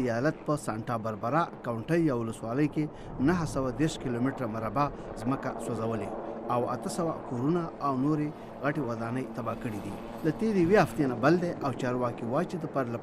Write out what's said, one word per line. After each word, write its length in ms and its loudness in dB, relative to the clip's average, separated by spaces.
ایالت 460 2
په 160 2
سانتا 400 -2
باربرا 400 0
کاونټي 360 0
یو 100 0
ولسوالۍ 560 0
کې 100 0
نهه 240 2
سوه 260 0
دېرش 240 2
کیلومتره 540 0
مربع 340 0
ځمکه 580 -4
سوځولې 440 -2
او 80 4
اته 220 -4
سوه 180 -2
کورونه 360 2
او 100 2
نورې 320 2
غټې 240 0
ودانۍ 380 -4
تباه 280 -4
کړې 220 -4
دي. 80 -6
له 160 4
تېرې 240 4
یوې 180 8
هفتې 300 4
نه 120 0
بل 200 8
دی 80 0
او 60 2
چارواکي 420 0
وایي 220 0
چې 160 -6
د 100 -6
پرله 300 0